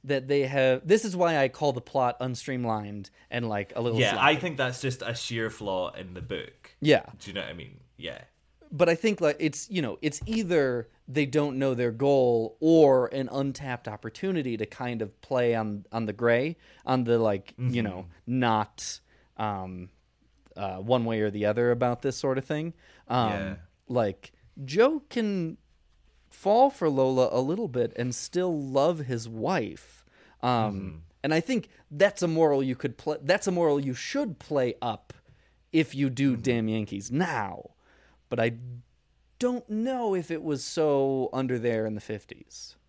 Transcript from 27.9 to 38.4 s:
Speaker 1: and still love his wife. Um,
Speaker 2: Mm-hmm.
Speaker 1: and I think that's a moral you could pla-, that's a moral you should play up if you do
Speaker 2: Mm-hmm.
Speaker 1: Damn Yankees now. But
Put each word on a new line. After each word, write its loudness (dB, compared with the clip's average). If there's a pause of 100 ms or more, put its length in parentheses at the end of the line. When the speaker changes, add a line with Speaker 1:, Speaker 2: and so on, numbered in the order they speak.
Speaker 1:
and -4
still -2
love 2
his -6
wife. -4 (400)
Um, 2 (240)
Speaker 2:
Mm-hmm. -8 (260)
Speaker 1:
and 2
I 4
think -2 (200)
that's 2
a 0
moral 4
you 0
could -6
pla-, -4
that's 0
a 0
moral 2
you -4
should -6
play -2
up -8 (580)
if 0
you 0
do 2
Speaker 2:
Mm-hmm. -4
Speaker 1:
Damn 2
Yankees -4
now. -4 (580)
But -2